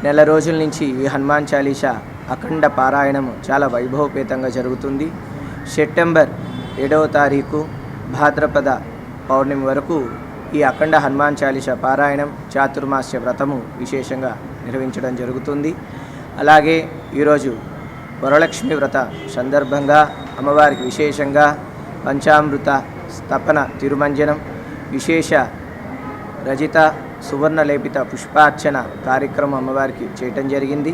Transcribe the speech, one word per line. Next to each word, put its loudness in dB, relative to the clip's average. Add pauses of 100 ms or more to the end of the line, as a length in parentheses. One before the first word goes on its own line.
నెల 6
రోజుల 4
నుంచి -2 (180)
ఈ 0
హనుమాన్ 2
చాలీసా 0 (400)
అఖండ 0
పారాయణము 2 (180)
చాలా 2
వైభవపేతంగా -2
జరుగుతుంది. -4 (680)
సెప్టెంబర్ 4 (500)
ఏడవ 2
తారీఖు 0 (560)
భాద్రపద 2 (600)
పౌర్ణమి 2
వరకు 0 (560)
ఈ 2
అఖండ 2
హనుమాన్ 2
చాలీసా 0
పారాయణం, 0 (240)
చాతుర్మాస్య 0
వ్రతము -2 (160)
విశేషంగా -4 (320)
నిర్వహించడం -4
జరుగుతుంది. -4 (640)
అలాగే 6 (260)
ఈరోజు 4 (680)
వరలక్ష్మి 2
వ్రత 0 (260)
సందర్భంగా 4 (380)
అమ్మవారికి 4
విశేషంగా 2 (600)
పంచామృత 2 (340)
స్తపన 0 (120)
తిరుమంజనం, 0 (500)
విశేష 0 (1120)
రజిత 0 (520)
సువర్ణ 0
లేపిత 0
పుష్పార్చన 2 (200)
కార్యక్రమం 0
అమ్మవారికి -2
చేయటం -6
జరిగింది. -2